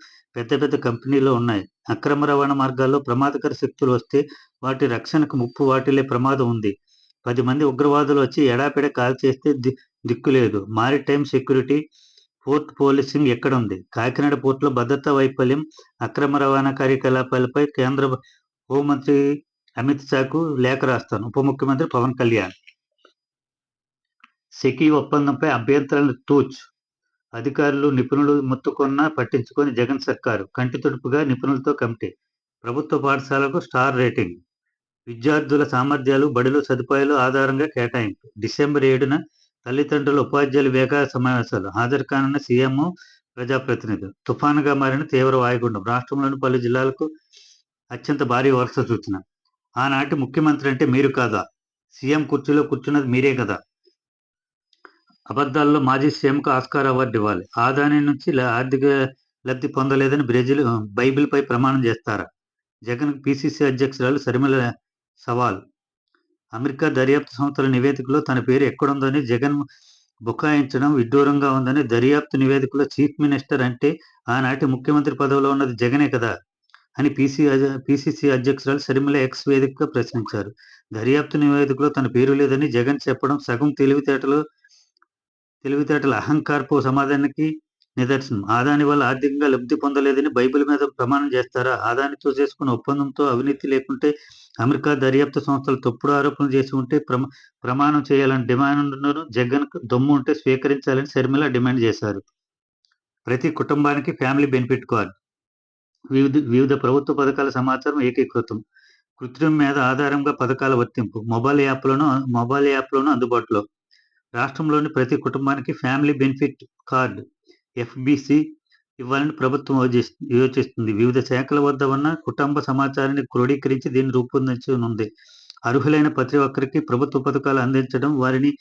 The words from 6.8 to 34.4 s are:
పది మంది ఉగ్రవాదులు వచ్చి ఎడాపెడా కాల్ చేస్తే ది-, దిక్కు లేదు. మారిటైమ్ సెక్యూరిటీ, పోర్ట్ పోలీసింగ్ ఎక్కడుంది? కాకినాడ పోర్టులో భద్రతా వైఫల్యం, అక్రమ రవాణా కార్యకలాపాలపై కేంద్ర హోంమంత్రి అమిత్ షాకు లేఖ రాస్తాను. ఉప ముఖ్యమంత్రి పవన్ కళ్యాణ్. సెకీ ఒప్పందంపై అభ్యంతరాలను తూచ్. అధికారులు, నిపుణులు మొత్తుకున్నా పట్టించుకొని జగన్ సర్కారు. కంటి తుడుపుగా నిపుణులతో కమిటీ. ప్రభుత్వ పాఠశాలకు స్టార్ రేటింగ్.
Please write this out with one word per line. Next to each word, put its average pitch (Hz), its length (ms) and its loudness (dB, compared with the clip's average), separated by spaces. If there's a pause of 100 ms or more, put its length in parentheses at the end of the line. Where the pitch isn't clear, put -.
పది 123 160 0
మంది 131 220 0
ఉగ్రవాదులు 143 560 2
వచ్చి 135 240 0
ఎడాపెడా 135 440 0
కాల్ 131 380 -2
చేస్తే 131 260 2
ది-, 131 240 -2 (300)
దిక్కు 117 240 -2
లేదు. 107 380 2
మారిటైమ్ 135 560 0
సెక్యూరిటీ, 135 640 0 (580)
పోర్ట్ 151 340 -2
పోలీసింగ్ 139 460 2
ఎక్కడుంది? 120 580 0 (100)
కాకినాడ 127 500 0
పోర్టులో 135 260 0
భద్రతా 135 420 0
వైఫల్యం, 135 540 0 (360)
అక్రమ 143 340 0
రవాణా 135 340 2
కార్యకలాపాలపై 131 960 0
కేంద్ర 135 380 -2 (640)
హోంమంత్రి 143 760 0 (320)
అమిత్ 139 260 -2
షాకు 143 540 -2
లేఖ 127 280 0
రాస్తాను. 120 420 -2
ఉప 113 140 -4
ముఖ్యమంత్రి 135 480 0
పవన్ 127 260 0
కళ్యాణ్. 113 400 0 (2000)
సెకీ 135 380 2
ఒప్పందంపై 143 580 0
అభ్యంతరాలను 139 680 2 (140)
తూచ్. 139 280 2 (760)
అధికారులు, 139 540 0
నిపుణులు 139 520 2
మొత్తుకున్నా 139 680 -2
పట్టించుకొని 135 680 -2
జగన్ 123 260 0
సర్కారు. 107 560 -4
కంటి 127 220 -4
తుడుపుగా 135 460 -2
నిపుణులతో 135 480 -2
కమిటీ. 113 380 -6 (540)
ప్రభుత్వ 143 340 -4
పాఠశాలకు 139 640 -2
స్టార్ 127 360 -2
రేటింగ్. 110 400 -2 (720)